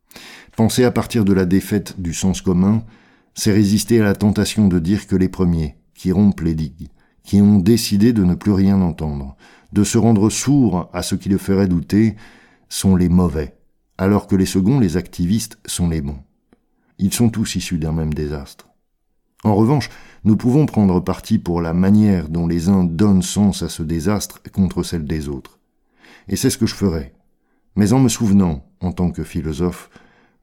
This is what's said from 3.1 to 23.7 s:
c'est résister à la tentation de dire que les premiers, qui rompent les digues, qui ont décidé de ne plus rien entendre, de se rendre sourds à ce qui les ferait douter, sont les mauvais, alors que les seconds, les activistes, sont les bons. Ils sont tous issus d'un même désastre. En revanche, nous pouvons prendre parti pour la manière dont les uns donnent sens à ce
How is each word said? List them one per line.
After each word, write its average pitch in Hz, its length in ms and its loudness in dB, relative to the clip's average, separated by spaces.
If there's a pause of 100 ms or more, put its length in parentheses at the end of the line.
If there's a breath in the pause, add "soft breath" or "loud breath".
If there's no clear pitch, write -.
c'est - 180 -2
résister 107 480 2
à 107 40 4
la 98 100 2
tentation 101 540 0
de 87 100 2
dire 95 280 -2
que 98 100 -2
les 92 120 2
premiers, 82 480 -2 (180)
qui 92 180 -4
rompent 98 300 2
les 82 120 0
digues, 78 340 -8 (340)
qui 101 180 2
ont 101 180 6
décidé 107 540 2
de 104 120 2
ne 87 100 2
plus 104 180 -2
rien 98 300 2
entendre, 73 540 -6 (360 soft breath)
de 104 120 2
se 117 140 0
rendre 107 320 4
sourds 110 600 0
à 87 100 -6
ce - 120 -6
qui 92 140 -6
les 95 100 0
ferait 98 300 0
douter, 98 480 0 (520 soft breath)
sont 95 280 0
les 87 120 2
mauvais, 82 460 0 (440)
alors 98 280 0
que - 80 -2
les 95 120 2
seconds, 101 340 0
les 87 160 0
activistes, 92 680 -4
sont - 240 -4
les 80 120 -2
bons. 71 180 -8 (800)
Ils 95 160 -2
sont 120 140 2
tous 107 260 -4
issus 90 240 -6
d'un 78 140 -4
même 78 200 -2
désastre. 73 560 -10 (760)
En 110 100 2
revanche, 113 360 2 (340 loud breath)
nous 107 120 4
pouvons 131 300 2
prendre 98 320 2
parti - 400 -2
pour 85 220 -2
la 82 120 -2
manière 95 560 2
dont 82 200 -2
les 85 200 -2
uns 95 140 4
donnent 90 400 2
sens 98 400 -2
à 82 60 -6
ce - 160 -8